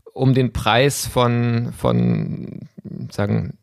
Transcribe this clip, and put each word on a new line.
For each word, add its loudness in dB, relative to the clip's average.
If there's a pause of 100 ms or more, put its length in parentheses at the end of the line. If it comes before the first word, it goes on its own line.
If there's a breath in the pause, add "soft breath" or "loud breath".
(120)
um 2
den 2
Preis 2
von, 0
von, -2 (500)
sagen, -2